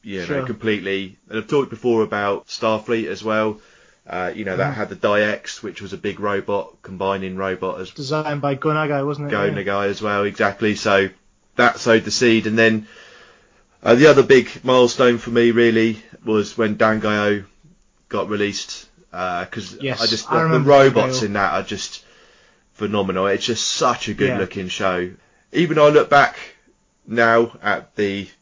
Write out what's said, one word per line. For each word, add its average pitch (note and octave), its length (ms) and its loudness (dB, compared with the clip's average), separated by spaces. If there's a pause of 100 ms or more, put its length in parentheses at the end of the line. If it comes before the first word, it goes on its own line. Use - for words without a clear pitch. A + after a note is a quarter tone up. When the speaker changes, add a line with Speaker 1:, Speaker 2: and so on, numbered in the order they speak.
Speaker 1:
you G2 180 -10
know, F2 60 -8
Speaker 2:
Sure. C3+ 200 -4
Speaker 1:
completely, G2 720 -4 (100)
and A2 100 -10
I've G#2+ 80 -10
talked C#3 220 0
before A2+ 340 0
about G#2 440 -2
Starfleet A2+ 640 -4
as G2 140 -8
well. A2 380 -2 (460)
Uh, F2+ 280 -6
you G#2 120 -10
know, F#2 100 -4
that F#2+ 140 -2
Speaker 2:
Mm-hmm. A2 100 -10
Speaker 1:
had G2+ 80 -6
the G2 80 -14
Dai-Ex, G#2 680 -2
which F#2+ 200 -12
was F#2+ 100 -12
a F#2 60 -12
big G2+ 220 -8
robot, G2+ 640 -4
combining F#2+ 540 -6
robot F#2 440 -6
as F#2 100 -12
Speaker 2:
Designed D3+ 500 -6
by C#3 140 -2
Go D3+ 160 -2
Nagai, D3 360 -2
wasn't C#3+ 220 -6
it? - 20 -8
Speaker 1:
Go G2+ 140 -2
Speaker 2:
Yeah. G2+ 80 0
Speaker 1:
Nagai G2+ 360 -4
as G2+ 140 -6
well, G2+ 220 -2
exactly. G2+ 500 -2
So G2 360 2 (460)
that A#2+ 220 2
sowed A2+ 260 4
the G#2+ 60 -8
seed, A2+ 360 2
and A2 120 0
then, A2 280 4 (960)
uh, A#2 120 6
the C#3 140 6
other C3+ 140 8
big B2 260 6 (160)
milestone B2 540 4
for A#2 120 -10
me A#2 220 4
really A2+ 500 2 (220)
was G#2+ 340 -2
when G#2+ 180 0
Dangayo G#2 680 0 (640)
got G2 220 -6
released, G#2 560 -6 (260)
uh, F2+ 340 -6
'cause F#2+ 340 -14
Speaker 2:
Yes, C3 200 -6
Speaker 1:
I A#2 60 -2
just, A2 240 -4
Speaker 2:
I - 40 0
Speaker 1:
the, D#3 40 2
the D#3+ 60 2
Speaker 2:
remember D3+ 260 2
Speaker 1:
robots C3 500 4
Speaker 2:
Dangayo. A2 60 -2
Speaker 1:
in G2+ 80 -6
that G2 180 0
are F#2+ 100 -2
just - 420 -10 (680)
phenomenal. G2 520 -2
It's G2+ 180 0
just - 220 -4
such B2 420 -2
a G#2 60 -6
good G#2 140 0
Speaker 2:
Yeah. G2+ 100 -2
Speaker 1:
looking F#2 300 -6
show. F2+ 420 -4 (420)
Even D#3 240 0
though D3+ 100 6
I D3 40 8
look D3 200 4
back C#3+ 260 4 (680)
now A#2 460 2 (100)
at - 340 -4
the G2 320 -4 (140)